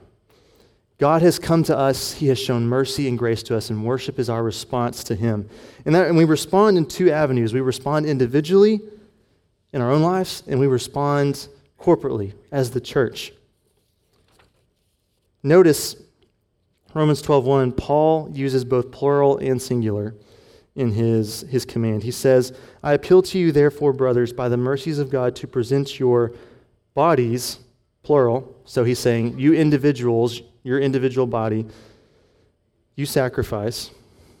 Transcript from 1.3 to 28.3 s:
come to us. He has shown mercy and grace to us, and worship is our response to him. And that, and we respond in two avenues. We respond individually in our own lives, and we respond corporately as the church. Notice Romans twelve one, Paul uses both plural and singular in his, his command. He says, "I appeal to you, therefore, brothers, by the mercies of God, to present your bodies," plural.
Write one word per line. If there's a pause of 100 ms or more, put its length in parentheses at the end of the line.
come
to
us.
He
has
shown
mercy
and
grace
to
us,
and
worship
is
our
response
to
him. (380)
And
that,
and
we
respond
in
two
avenues.
We
respond
individually (880)
in
our
own
lives,
and
we
respond (300)
corporately (180)
as
the
church. (2000)
Notice (1000)
Romans
twelve
one,
Paul
uses
both
plural
and
singular (600)
in
his,
his
command.
He
says, (280)
"I
appeal
to
you,
therefore,
brothers,
by
the
mercies
of
God,
to
present
your (640)
bodies," (420)
plural. (100)